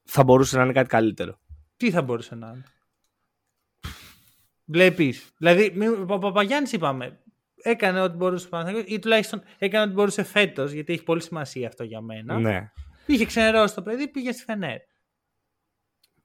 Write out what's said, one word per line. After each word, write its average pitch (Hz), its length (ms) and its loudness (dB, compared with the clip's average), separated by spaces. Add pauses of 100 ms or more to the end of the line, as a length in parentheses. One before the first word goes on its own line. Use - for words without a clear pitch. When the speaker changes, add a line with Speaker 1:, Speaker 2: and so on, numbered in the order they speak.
Speaker 1:
θα - 200 4
μπορούσε 131 340 6
να 127 60 6
είναι 127 100 2
κάτι 127 160 2
καλύτερο. 107 500 0 (380)
Speaker 2:
Τι 233 140 0
θα 170 100 0
μπορούσε 117 340 -6
να 113 120 -16
είναι; 123 160 -18 (2000)
Βλέπεις. 170 720 2
Δηλαδή, 180 380 4
μη-, 208 120 0
ο 208 180 -2
Πα-, 196 140 -2
Παπαγιάννης 208 520 0
είπαμε, 139 480 -4 (420)
έκανε 202 400 0
ό,τι 180 140 -2
μπορούσε 180 300 -2
ο - 40 -20
Παναθηναϊκός, 185 440 -6
ή 214 60 -4
τουλάχιστον 220 420 0 (160)
έκανε 202 260 0
ό,τι 202 100 -4
μπορούσε 202 300 0
φέτος, 147 480 -2
γιατί 151 220 -8
έχει 160 100 -6
πολύ 165 180 -2
σημασία 143 460 -8
αυτό - 160 -14
για 110 180 -12
μένα. 113 380 -8
Speaker 1:
Ναι. 107 320 0 (340)
Speaker 2:
Είχε 240 200 2
ξενερώσει 220 500 2
το 196 60 -10
παιδί, 240 260 -6
πήγε 254 240 -6
στη 240 120 -12
Φενέρ. 185 340 -6 (1500)